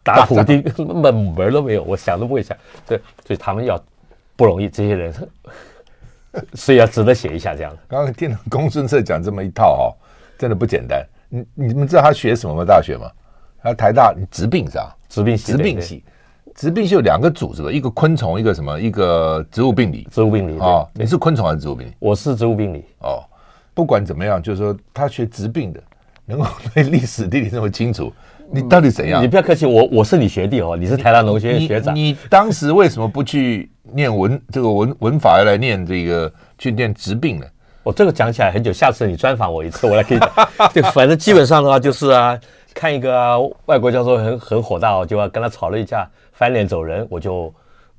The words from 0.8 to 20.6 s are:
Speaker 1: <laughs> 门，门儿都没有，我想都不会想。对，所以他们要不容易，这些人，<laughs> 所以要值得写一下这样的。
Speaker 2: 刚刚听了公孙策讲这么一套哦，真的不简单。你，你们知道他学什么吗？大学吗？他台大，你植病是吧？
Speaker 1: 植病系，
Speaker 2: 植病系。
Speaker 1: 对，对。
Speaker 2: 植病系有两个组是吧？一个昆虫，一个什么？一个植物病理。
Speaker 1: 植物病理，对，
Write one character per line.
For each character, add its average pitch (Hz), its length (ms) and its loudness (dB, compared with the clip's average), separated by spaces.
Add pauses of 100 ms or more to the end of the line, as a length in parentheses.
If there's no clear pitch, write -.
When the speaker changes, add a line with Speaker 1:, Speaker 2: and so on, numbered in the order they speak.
Speaker 1:
<laughs> 156 100 -8
门， 139 180 4
门 92 320 -2
儿 110 40 2
都 143 120 0
没 123 120 -2
有， 95 80 -2
我 95 140 -4
想 92 220 -6
都 113 80 -6
不 131 80 -6
会 117 80 -2
想。 - 140 -10 (300)
对， 110 140 -4 (260)
所 107 80 -6
以 - 20 -4
他 - 160 -8
们 107 120 -6
要 95 160 -4 (560)
不 123 80 4
容 95 180 2
易， 101 60 -4
这 104 180 -4
些 104 80 0
人， 85 200 -6 (680)
<laughs> - 720 -18
所 131 180 0
以 127 60 8
要 117 80 8
值 110 160 -2
得 117 100 4
写 82 220 -2
一 85 40 -10
下 82 180 -8
这 76 60 -10
样 76 100 -10
的。 78 60 -20 (100)
Speaker 2:
刚 139 160 -4
刚 135 80 -4
听 156 180 -6
了 107 80 -8 (100)
公 139 220 -2
孙 143 160 -4
策 127 160 2
讲 82 180 -4
这 98 120 -6
么 98 100 -8
一 95 80 -6
套 87 240 2
哦， 65 120 0 (520)
真 127 100 -4
的 110 60 -2
不 95 100 -2
简 64 220 -4
单。 67 180 -6 (240)
你， 123 160 -10 (100)
你 123 200 -4
们 139 140 -2
知 175 80 0
道 147 60 8
他 147 100 6
学 120 240 0
什 95 120 -8
么 76 60 -6
吗？ 85 100 -4
大 90 160 6
学 73 160 -6
吗？ 57 140 -16 (500)
他 120 140 -4
台 120 180 0
大， 117 240 4
你 92 140 -8
植 85 160 -6
病 120 240 0
是 - 60 -12
吧？ - 200 -10 (120)
Speaker 1:
植 104 160 -4
病 113 120 2
系， 107 160 -6
Speaker 2:
植 131 60 0
病 147 240 -2
系。 90 140 -14
Speaker 1:
对， - 20 -20
对。 - 140 -20 (420)
Speaker 2:
植 147 160 -4
病 196 160 -2
系 180 80 2
有 175 60 4
两 92 200 2
个 160 100 2
组 71 240 -8
是 78 80 -10
吧？ 73 80 -6
一 147 100 -2
个 127 100 -4
昆 156 260 0
虫， 95 240 -4
一 - 20 -2
个 107 120 2
什 78 100 -6
么？ 76 160 -8
一 113 100 -2
个 82 600 0
植 110 120 -2
物 131 80 2
病 104 220 0
理。 - 180 -12
Speaker 1:
植 113 120 0
物 110 80 4
病 98 180 -2
理， 78 40 -8
对， 85 140 -4